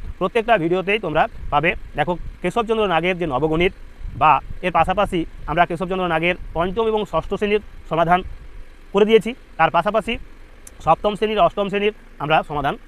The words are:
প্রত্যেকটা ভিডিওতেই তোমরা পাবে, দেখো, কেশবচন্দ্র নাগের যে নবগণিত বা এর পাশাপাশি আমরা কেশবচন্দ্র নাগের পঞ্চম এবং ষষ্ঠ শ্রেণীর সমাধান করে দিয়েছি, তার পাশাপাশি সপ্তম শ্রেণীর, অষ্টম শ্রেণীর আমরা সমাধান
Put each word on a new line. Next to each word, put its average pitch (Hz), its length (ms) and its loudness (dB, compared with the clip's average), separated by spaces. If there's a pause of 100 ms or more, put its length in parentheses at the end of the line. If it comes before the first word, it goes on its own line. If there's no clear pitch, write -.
(200)
প্রত্যেকটা 220 340 0 (100)
ভিডিওতেই 185 420 0
তোমরা 156 180 2 (300)
পাবে, 147 160 4 (280)
দেখো, 151 160 0 (280)
কেশবচন্দ্র 220 420 0 (100)
নাগের 170 280 2
যে 175 120 0
নবগণিত 156 400 2 (480)
বা 151 100 8 (340)
এর 180 120 -2
পাশাপাশি 185 420 2 (320)
আমরা 165 180 2
কেশবচন্দ্র 185 440 -2
নাগের 170 220 2 (200)
পঞ্চম 190 360 0
এবং 214 100 0 (100)
ষষ্ঠ 160 280 -2
শ্রেণীর 208 220 0 (280)
সমাধান 165 300 2 (760)
করে 208 160 6
দিয়েছি, 220 220 6 (280)
তার 160 180 4
পাশাপাশি 208 360 0 (720)
সপ্তম 185 320 2
শ্রেণীর, 214 280 0
অষ্টম 202 240 -2
শ্রেণীর 202 240 0 (300)
আমরা 156 140 2 (120)
সমাধান 147 240 -2 (140)